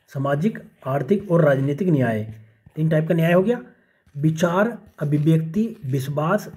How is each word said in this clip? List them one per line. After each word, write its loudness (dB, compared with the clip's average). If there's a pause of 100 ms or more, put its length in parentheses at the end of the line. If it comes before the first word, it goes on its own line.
सामाजिक, -2 (260)
आर्थिक -2
और 4
राजनीतिक 2
न्याय, 0 (420)
तीन 0
टाइप 2
का 2
न्याय 2
हो 4
गया। -2 (540)
विचार, 0 (220)
अभिव्यक्ति, 0 (100)
विश्वास, -2